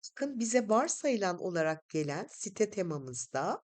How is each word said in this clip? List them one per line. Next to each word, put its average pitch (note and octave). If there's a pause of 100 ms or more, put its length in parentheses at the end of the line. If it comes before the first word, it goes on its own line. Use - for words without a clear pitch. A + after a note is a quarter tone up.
(100)
Bakın C#4
bize A3+
varsayılan A3
olarak D#3+
gelen D#3
site G#3
temamızda D3